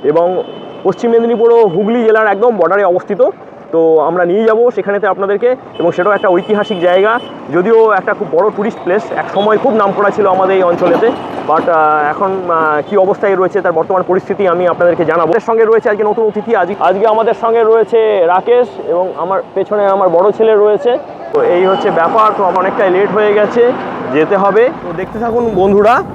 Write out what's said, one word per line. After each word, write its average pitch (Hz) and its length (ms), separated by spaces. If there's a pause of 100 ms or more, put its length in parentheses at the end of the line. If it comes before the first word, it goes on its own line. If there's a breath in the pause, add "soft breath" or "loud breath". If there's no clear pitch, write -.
এবং 170 380 (400)
পশ্চিম 196 280
মেদিনীপুর 233 420
ও 233 140
হুগলি 214 380
জেলার 220 220
একদম 214 300
বর্ডারে 185 280
অবস্থিত। 185 380 (500)
তো 160 260
আমরা 170 260
নিয়ে 196 200
যাব 226 260
সেখানেতে 202 360
আপনাদেরকে, 196 500 (220)
এবং 165 140
সেটাও 185 200
একটা 196 160
ঐতিহাসিক 196 520
জায়গা, 196 400 (320)
যদিও 220 400
একটা 196 220
খুব 196 180
বড় 185 240
টুরিস্ট 190 280
প্লেস, 196 180 (140)
এক 156 80 (100)
সময় 208 240
খুব - 160
নাম 202 180
করা 202 180
ছিল 202 160
আমাদের 190 300
এই 185 60
অঞ্চলেতে, 175 480 (380)
but, 156 220
আহ, 151 400
এখন, 185 400
আহ, 156 400
কী 202 60
অবস্থায় 190 400
রয়েছে 185 240
তার 180 120
বর্তমান 170 340
পরিস্থিতি 185 420
আমি 175 180
আপনাদেরকে 170 380
জানাবো। 160 300
এর 220 60
সঙ্গে 226 240
রয়েছে 220 260
আজকে 214 140
নতুন 214 220
অতিথি, 214 300
আজ-, 185 240
আজকে 190 260
আমাদের 220 340
সঙ্গে 226 240
রয়েছে 220 640
রাকেশ, 208 420 (180)
এবং 175 300
আমার 180 260 (120)
পেছনে 202 320
আমার 196 220
বড় 180 240
ছেলে 220 220
রয়েছে। 208 440 (340)
তো 147 100
এই 175 240
হচ্ছে 233 240
ব্যাপার। 208 460
তো 208 80
আমার 180 140
অনেকটাই 190 320
লেট 196 200
হয়ে 208 240
গেছে, 233 380 (400)
যেতে 156 240
হবে। 202 320
তো 180 280
দেখতে 190 220
থাকুন 233 360
বন্ধুরা। 202 480 (120)